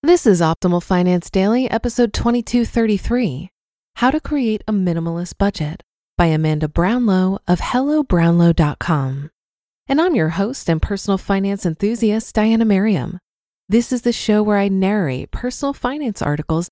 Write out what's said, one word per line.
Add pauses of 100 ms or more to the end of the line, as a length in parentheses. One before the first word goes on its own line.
This
is
Optimal
Finance
Daily,
episode
twenty-two
thirty-three, (460)
How
to
Create
a
Minimalist
Budget (360)
by
Amanda
Brownlow
of
hello
brownlow
dot
com. (580)
And
I'm
your
host
and
personal
finance
enthusiast,
Diana
Merriam. (520)
This
is
the
show
where
I
narrate
personal
finance
articles